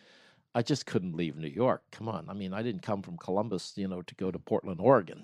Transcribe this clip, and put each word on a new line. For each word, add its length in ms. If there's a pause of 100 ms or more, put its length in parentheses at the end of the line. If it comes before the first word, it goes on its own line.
(540)
I 80
just 240
couldn't 280
leave 220
New 100
York. 360 (100)
Come 160
on. 200
I 40
mean, 220
I 80
didn't 180
come 220
from 160
Columbus, 580
you 100
know, 140
to 140
go 160
to 80
Portland, 420
Oregon. 440